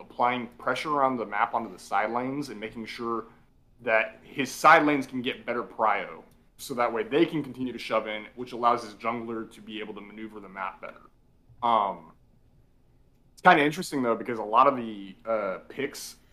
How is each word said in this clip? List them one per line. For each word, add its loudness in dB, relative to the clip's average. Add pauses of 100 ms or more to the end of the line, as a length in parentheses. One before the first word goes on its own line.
applying -2 (100)
pressure -4
around 2
the -4
map -2
onto -2
the -18
side -2
lanes -4
and -12
making -10
sure -6 (560)
that 0
his -6
side 8
lanes 2
can -8
get -6
better -4
prio, 0 (360)
so -10
that 0
way -2
they 2
can -2
continue -8
to -10
shove -2
in, -8
which -12
allows 2
his -14
jungler -6
to -20
be -10
able -10
to -12
maneuver -14
the -18
map -10
better. -16 (640)
Um, 0 (1200)
it's -20
kinda 8
interesting, -2
though, 4
because -6
a -6
lot 8
of 4
the, -8 (100)
uh, -2 (100)
picks -10 (160)